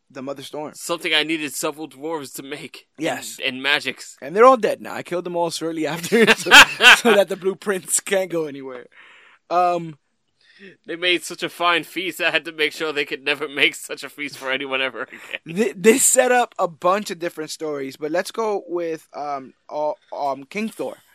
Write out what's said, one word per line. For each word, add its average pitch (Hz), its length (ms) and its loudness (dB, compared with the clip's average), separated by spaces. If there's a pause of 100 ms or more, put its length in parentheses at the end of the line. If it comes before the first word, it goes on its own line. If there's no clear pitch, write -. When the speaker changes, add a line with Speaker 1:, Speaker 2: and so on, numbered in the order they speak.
Speaker 1:
the 135 120 -16
Mother 139 220 -10
Storm. 147 300 -12
Speaker 2:
Something 170 400 -4
I 151 100 4
needed 151 300 -4
several 156 360 -6
dwarves 143 460 -8
to 143 80 -12
make. 139 440 -14 (100)
Speaker 1:
Yes. 147 420 -6
Speaker 2:
And, 127 160 -2
and 131 80 -10
magics. 139 580 -2
Speaker 1:
And 143 140 -12
they're 226 100 8
all 262 120 10
dead 202 240 -2
now. - 120 -12
I 113 100 -8
killed 175 220 -6
them 175 100 -8
all 170 160 0
shortly 160 340 -6
after 170 400 2
<laughs> 208 100 6
so, - 160 -8
Speaker 2:
<laughs> 240 440 10
Speaker 1:
so 233 180 4
that 196 140 6
the 190 80 -4
blueprints 190 640 -4
can't 190 320 -2
go 165 140 -4
anywhere. 135 400 -14 (640)
Um, 170 480 0 (880)
Speaker 2:
They 170 100 -8
made 175 280 2
such 180 200 -10
a 160 60 -4
fine 170 340 2
feast, 175 380 -8
I 165 100 2
had 151 140 0
to 165 60 -10
make 151 220 -2
sure 156 180 -6
they 143 140 -2
could 139 180 -10
never 143 240 -2
make 143 280 0
such - 280 -12
a 139 60 -14
feast 147 280 -12
for 135 140 -8
anyone 131 300 -4
ever 123 220 -4
again. - 520 -14
Speaker 1:
th-, 214 220 0
this 226 260 6
set 254 280 4
up 247 280 2
a 185 80 2
bunch 185 440 -2
of 175 80 -12
different 160 320 -8
stories, 143 440 -8
but 151 160 -8
let's 180 200 -4
go 214 360 -4
with, 165 480 -6
um, 139 380 -10 (160)
uh, 151 240 -4 (220)
um, 135 300 -4
King 214 240 -6
Thor. 131 280 -10 (180)